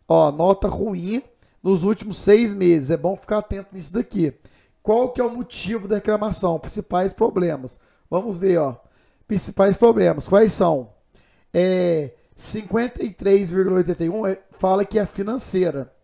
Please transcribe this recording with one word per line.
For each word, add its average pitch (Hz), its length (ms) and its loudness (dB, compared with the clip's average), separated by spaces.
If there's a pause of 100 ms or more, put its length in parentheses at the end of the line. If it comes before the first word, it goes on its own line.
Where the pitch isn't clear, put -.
Ó, 160 240 4
nota 190 360 2
ruim 202 540 -4 (400)
nos 180 220 0
últimos 202 340 -4
seis 214 340 4
meses. 170 380 2
É 165 80 0
bom 180 180 -2
ficar - 220 -4
atento 196 380 -8
nisso 170 180 -16
daqui. 190 400 -2 (480)
Qual 247 300 0
que 247 100 -4
é - 20 2
o 233 60 0
motivo 220 580 -8
da 208 100 0
reclamação? 202 600 -2
Principais 185 560 -4
problemas. 156 640 -2 (300)
Vamos 196 260 -4
ver, 180 220 2
ó. 139 180 0 (520)
Principais 196 500 0
problemas. 185 500 4
Quais 202 260 4
são? 151 360 0 (640)
É, 175 600 0 (220)
cinquenta 220 680 -6
e 220 80 -8
três 196 380 2
vírgula 185 280 0
oitenta 175 260 -2
e 165 60 -2
um 214 160 -6
é, 190 140 -4 (120)
fala 190 340 0
que 214 140 -2
é 196 80 0
financeira. 185 840 -4 (120)